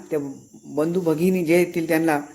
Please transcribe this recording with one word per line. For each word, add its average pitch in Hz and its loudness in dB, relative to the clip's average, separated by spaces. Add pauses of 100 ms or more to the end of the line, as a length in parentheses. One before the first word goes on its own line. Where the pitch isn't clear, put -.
(120)
त्या 156 -2 (460)
बंधू 160 -2
भगिनी 170 2
जे 165 4
येतील 175 0
त्यांना 160 2 (160)